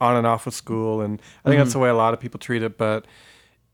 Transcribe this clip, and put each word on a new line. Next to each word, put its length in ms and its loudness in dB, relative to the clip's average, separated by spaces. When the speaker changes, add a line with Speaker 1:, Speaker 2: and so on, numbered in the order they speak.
Speaker 1:
on 160 2
and 100 2
off 180 0
with 100 -8
school. 460 -4
And 200 -6
I 40 2
think 100 6
that's 120 4
Speaker 2:
Mm-hmm. 80 -2
Speaker 1:
the 40 0
way 60 4
a 60 4
lot 200 2
of 60 -8
people 180 -12
treat 240 -4
it. 140 -6
But, 300 -2